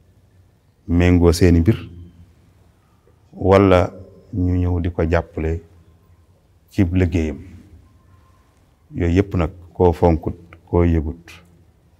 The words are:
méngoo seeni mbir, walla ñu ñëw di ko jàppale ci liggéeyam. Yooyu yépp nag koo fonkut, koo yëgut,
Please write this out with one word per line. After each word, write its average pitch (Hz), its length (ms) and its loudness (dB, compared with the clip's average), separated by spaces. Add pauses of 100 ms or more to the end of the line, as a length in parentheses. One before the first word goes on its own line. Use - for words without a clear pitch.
(880)
méngoo 87 440 2
seeni 85 280 2
mbir, - 180 0 (1500)
walla 95 580 4 (420)
ñu 90 240 -2
ñëw 90 240 -2
di 87 100 -6
ko 87 200 -6
jàppale 82 520 -4 (1080)
ci 104 140 -2
liggéeyam. 82 540 -2 (1600)
Yooyu 85 200 -2
yépp 98 200 0
nag 85 160 -2 (220)
koo 90 200 2
fonkut, 82 440 -2 (300)
koo 87 180 0
yëgut, 80 480 -4 (680)